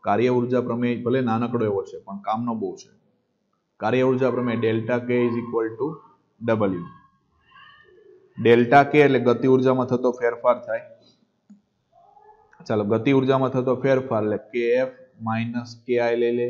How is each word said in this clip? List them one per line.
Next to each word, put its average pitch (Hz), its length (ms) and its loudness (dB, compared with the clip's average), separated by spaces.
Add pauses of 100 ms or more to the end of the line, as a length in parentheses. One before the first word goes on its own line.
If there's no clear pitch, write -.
કાર્ય 110 320 2
ઉર્જા 123 300 0
પ્રમેય 120 400 -4
ભલે 131 120 2 (100)
નાનકડો 117 400 -2
એવો 98 200 -2
છે, - 140 -18
પણ 101 240 -14
કામનો 117 340 -4
બહુ 90 200 -8
છે. - 80 -20 (920)
કાર્ય 123 300 0
ઉર્જા 127 240 0
પ્રમેય 120 260 -2
delta 113 320 -2 (140)
K 123 180 0
is 117 140 -2
equal 113 280 -4 (120)
to 135 60 -4 (600)
W. 101 380 -2 (1600)
ડેલ્ટા 120 480 6
કે 151 160 4
એટલે 131 200 4
ગતિ 120 300 2
ઉર્જામાં 127 340 2
થતો 127 200 0 (100)
ફેરફાર 120 360 0 (100)
થાય. 113 160 -6 (1800)
ચાલો, 107 260 -2
ગતિ 113 260 0
ઉર્જામાં 131 360 0
થતો 127 200 0 (100)
ફેરફાર 131 400 0
એટલે 104 140 -2 (140)
કે 120 120 -2 (160)
એફ 131 160 -4 (320)
માઇનસ 117 420 -6 (160)
કે 123 80 -2 (120)
આઈ 120 160 0
લઈ 120 180 0
લે. 120 100 -2